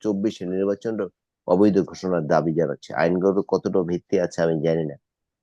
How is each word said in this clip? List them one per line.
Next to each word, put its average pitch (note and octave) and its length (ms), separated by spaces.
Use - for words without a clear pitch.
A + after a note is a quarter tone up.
চব্বিশে G2+ 460
নির্বাচনের G2 640
অবৈধ F#2+ 320
ঘোষণার F2 480
দাবি D#2+ 280
জানাচ্ছি। D2 380
আইনগত F#2 560
কতটা F#2+ 340
ভিত্তি F2 380
আছে F2 220
আমি E2 200
জানি E2 220
না, C#2+ 100